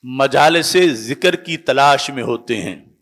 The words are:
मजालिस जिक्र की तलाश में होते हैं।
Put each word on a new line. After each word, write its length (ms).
मजालिस 720
जिक्र 580
की 220
तलाश 520
में 140
होते 320
हैं। 460